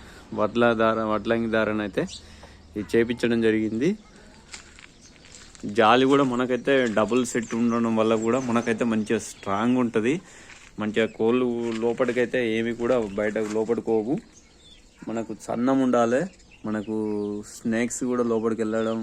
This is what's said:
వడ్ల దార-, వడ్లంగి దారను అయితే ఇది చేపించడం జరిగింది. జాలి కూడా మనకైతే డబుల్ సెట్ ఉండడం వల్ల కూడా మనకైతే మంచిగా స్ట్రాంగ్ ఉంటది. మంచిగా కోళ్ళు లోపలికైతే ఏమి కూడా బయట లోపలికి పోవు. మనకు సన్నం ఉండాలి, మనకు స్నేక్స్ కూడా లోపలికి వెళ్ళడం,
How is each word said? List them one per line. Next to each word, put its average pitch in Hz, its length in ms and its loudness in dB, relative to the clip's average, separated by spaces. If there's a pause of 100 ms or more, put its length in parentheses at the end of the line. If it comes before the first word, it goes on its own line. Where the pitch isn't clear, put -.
(340)
వడ్ల 113 400 2
దార-, 110 320 0
వడ్లంగి 113 440 -2
దారను 107 320 0
అయితే 104 200 -4 (680)
ఇది 107 180 -8
చేపించడం 117 540 2
జరిగింది. 110 480 2 (1800)
జాలి 110 400 6
కూడా 139 180 6
మనకైతే 127 640 2
డబుల్ 110 400 2
సెట్ 120 300 -4
ఉండడం 117 400 0
వల్ల 110 200 4
కూడా 113 240 2
మనకైతే 117 440 0
మంచిగా 110 360 0
స్ట్రాంగ్ 107 580 -2
ఉంటది. 117 360 0 (680)
మంచిగా 107 260 0
కోళ్ళు 117 420 0 (240)
లోపలికైతే 120 680 0 (120)
ఏమి 113 220 -2
కూడా 120 240 0 (180)
బయట 107 220 -2 (140)
లోపలికి 110 360 -2
పోవు. 113 280 0 (920)
మనకు 110 340 -6
సన్నం 123 400 0
ఉండాలి, 123 400 2 (440)
మనకు 107 300 -6 (520)
స్నేక్స్ 117 560 -4
కూడా 123 200 0
లోపలికి 113 380 -2
వెళ్ళడం, 113 420 -2